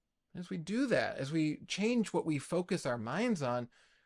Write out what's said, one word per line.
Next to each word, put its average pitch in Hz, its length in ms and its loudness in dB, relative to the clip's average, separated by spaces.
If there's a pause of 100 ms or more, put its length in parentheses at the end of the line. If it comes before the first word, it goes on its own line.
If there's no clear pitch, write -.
(380)
As 180 120 -12
we 185 80 -4
do 190 300 0
that, 131 300 2
as 135 140 -4
we 156 340 2
change 220 460 2
what 175 140 2
we 151 140 0
focus 175 460 -2
our 123 120 0
minds 160 440 0
on, 123 280 0 (360)